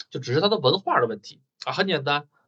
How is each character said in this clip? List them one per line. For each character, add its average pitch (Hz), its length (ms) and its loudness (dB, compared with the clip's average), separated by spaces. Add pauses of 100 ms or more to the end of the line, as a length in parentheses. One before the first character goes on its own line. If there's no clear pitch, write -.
就 147 100 -10
只 123 140 -4
是 151 80 2
他 202 80 4
的 214 80 2
文 254 220 2
化 - 200 0
的 240 80 4
问 - 140 -8
题 - 200 -20 (240)
啊。 131 60 -4
很 190 160 0
简 156 160 0
单， 147 240 -2 (200)